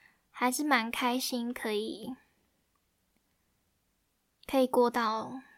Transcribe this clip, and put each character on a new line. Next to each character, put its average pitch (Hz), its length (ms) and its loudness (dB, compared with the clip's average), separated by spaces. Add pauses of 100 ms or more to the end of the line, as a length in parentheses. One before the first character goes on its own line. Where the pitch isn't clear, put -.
(300)
还 247 200 0
是 294 140 -2
蛮 240 260 2
开 247 280 0
心 240 340 -4
可 233 200 -4
以， 214 420 -6 (2250)
可 269 120 0
以 262 80 6
过 247 220 4
到 233 520 -2 (180)